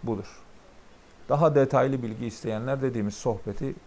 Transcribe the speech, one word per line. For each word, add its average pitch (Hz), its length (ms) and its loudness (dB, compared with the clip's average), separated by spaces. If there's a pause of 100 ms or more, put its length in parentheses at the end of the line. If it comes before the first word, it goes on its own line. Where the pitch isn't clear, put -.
budur. 107 400 -6 (840)
Daha 147 260 4
detaylı 135 480 4
bilgi 113 220 -6
isteyenler 117 560 -4
dediğimiz 113 340 -2
sohbeti 117 600 -4 (120)